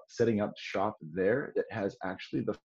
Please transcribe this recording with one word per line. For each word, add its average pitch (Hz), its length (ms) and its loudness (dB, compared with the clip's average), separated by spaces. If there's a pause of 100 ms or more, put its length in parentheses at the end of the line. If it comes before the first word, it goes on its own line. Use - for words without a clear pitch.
setting 113 320 4
up 104 180 0
shop 104 440 -2
there 92 540 2
that - 160 2
has 101 320 -2
actually 95 380 -4
the 107 140 -2 (120)